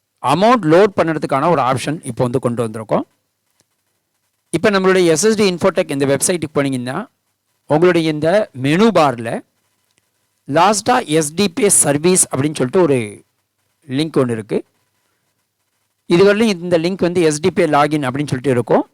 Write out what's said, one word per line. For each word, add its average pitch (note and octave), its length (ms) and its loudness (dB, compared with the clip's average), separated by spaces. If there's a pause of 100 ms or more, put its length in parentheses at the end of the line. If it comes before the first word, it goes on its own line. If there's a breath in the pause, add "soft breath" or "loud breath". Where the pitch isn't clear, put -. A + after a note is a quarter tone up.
(220)
அமௌண்ட் G3+ 400 2
லோட் F3 340 4
பண்ணுறதுக்கான D3+ 540 -2
ஒரு D3 120 2
ஆப்ஷன் C3 420 -2
இப்போ B2+ 200 -6
வந்து B2 160 -2
கொண்டு A#2+ 280 -4
வந்திருக்கோம். A2+ 340 -4 (1500)
இப்ப E3+ 200 0
நம்மளுடைய F#3+ 360 2
எஸ் D#3+ 180 2
எஸ் A3 120 2
டி G3 180 0
Infotech F3+ 380 -2
இந்த C#3 140 -2
வெப்சைட்டுக்கு D3+ 500 -2
போனீங்கன்னா, C#3 500 -4 (640)
உங்களுடைய E3 440 2
இந்த D#3+ 380 0 (140)
மெனு E3+ 320 2
பார்ல C3+ 460 0 (1080)
லாஸ்டா G#3+ 580 2
எஸ் D3+ 280 -2
டி G3+ 160 0
பே G3+ 200 0
சர்வீஸ் D#3+ 580 2
அப்படின்னு D3+ 280 -4
சொல்லிட்டு C#3 260 0
ஒரு A#2+ 420 -2 (680)
லிங்க் D3 280 -4
ஒண்ணு B2 140 2
இருக்கு. A2 320 -6 (1500)
இதுவரையிலும் G3+ 520 2
இந்த F3 160 0
லிங்க் F3 240 -2
வந்து F3+ 200 0
எஸ் D3+ 180 0
டி F3+ 120 0
பே E3+ 140 0
லாகின் D3 440 0
அப்படின்னு C#3 180 -6
சொல்லிட்டு C3+ 220 -4
இருக்கும், C3 440 0